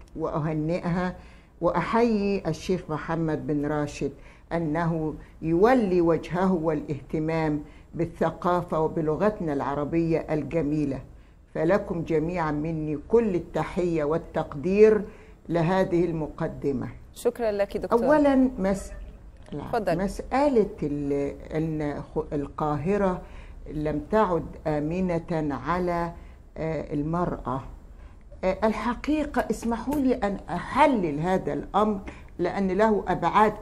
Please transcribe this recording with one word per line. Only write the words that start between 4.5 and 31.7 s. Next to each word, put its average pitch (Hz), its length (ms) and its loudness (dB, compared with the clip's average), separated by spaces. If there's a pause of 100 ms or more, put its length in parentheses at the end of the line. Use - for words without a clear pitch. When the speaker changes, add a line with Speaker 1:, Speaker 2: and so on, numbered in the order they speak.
Speaker 1:
أنه 160 600 0 (280)
يولي 180 600 4
وجهه 165 520 2
والاهتمام 156 1120 -2 (300)
بالثقافة 165 840 -2
وبلغتنا 156 760 0
العربية 147 640 0 (100)
الجميلة. 147 720 0 (540)
فلكم 170 500 2
جميعا 160 480 0
مني 156 560 -4
كل 220 280 4
التحية 165 680 0
والتقدير 165 960 4 (480)
لهذه 175 560 2
المقدمة. 143 840 -4 (260)
Speaker 2:
شكرا 233 380 -2
لك 202 260 0
دكتور. 226 280 2
Speaker 1:
أولا، 277 520 6
مس-، 190 340 -2 (600)
Speaker 2:
تفضل. 170 460 -2
Speaker 1:
مسألة 220 720 2 (140)
ال-، 143 520 -2 (200)
أن 156 480 -2 (120)
خ-، 156 180 -4
القاهرة 160 880 0 (520)
لم 151 260 -2 (120)
تعد 185 340 4 (220)
آمنة 160 880 -2 (120)
على، 170 460 -2 (440)
آه، 156 360 -4
المرأة. 147 680 -2 (840)
آه، 185 200 2
الحقيقة 247 880 0
اسمحوا 233 440 -4
لي 262 200 2
أن 196 220 -2 (120)
أحلل 175 680 2
هذا 180 340 0
الأمر 202 460 0 (400)